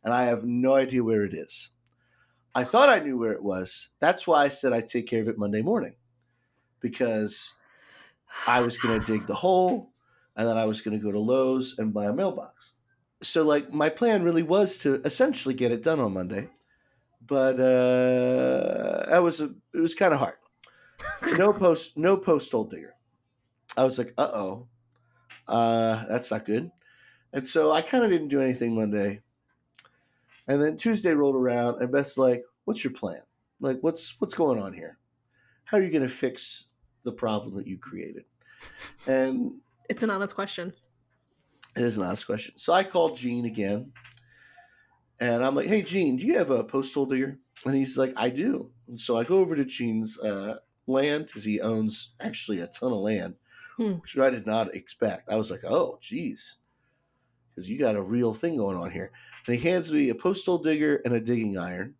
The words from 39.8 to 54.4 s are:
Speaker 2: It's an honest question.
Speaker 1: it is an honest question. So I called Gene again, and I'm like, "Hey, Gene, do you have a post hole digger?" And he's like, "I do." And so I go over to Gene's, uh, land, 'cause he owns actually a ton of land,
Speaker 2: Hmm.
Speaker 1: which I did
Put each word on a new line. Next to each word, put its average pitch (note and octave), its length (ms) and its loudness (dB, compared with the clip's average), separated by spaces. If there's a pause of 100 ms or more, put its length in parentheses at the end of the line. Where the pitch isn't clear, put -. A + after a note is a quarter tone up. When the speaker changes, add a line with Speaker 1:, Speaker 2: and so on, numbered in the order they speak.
Speaker 2:
It's - 140 -4
an A3 80 0
honest G3 240 -4
question. F#3+ 400 -8 (1000)
Speaker 1:
it B2 60 0
is A#2 140 0
an G2 80 -2
honest F#2 220 -6
question. - 320 -6
So - 140 0
I F#3+ 120 4
called E3 320 0
Gene A#2+ 300 -4
again, A2 460 -4 (1300)
and A#2+ 240 0
I'm C#3 100 2
like, - 120 -2
"Hey, G#3 160 2
Gene, D#3+ 340 0
do B2+ 100 -4
you D4 120 2
have D#3+ 120 0
a A2+ 140 2
post C3+ 300 -4
hole C#3 120 0
digger?" C3+ 320 -2 (260)
And C3+ 100 -2
he's C3 240 0
like, C3 180 0
"I A#2 140 0
do." E3+ 420 -4 (140)
And A#2+ 120 -16
so A#2 180 -2
I A2+ 80 0
go F3+ 140 2
over E3 180 2
to C#3 80 0
Gene's, A2 540 -4
uh, G#2 400 -6 (280)
land, D3 440 0
'cause G#2 140 -12
he G#2+ 160 -2
owns A2 600 -4
actually - 400 -6
a E2+ 60 -8
ton B2 260 -4
of G#2 60 -2
land, F#2+ 380 -2 (400)
Speaker 2:
Hmm. G#3+ 220 -2
Speaker 1:
which - 180 -10
I C3+ 140 4
did A2+ 160 -6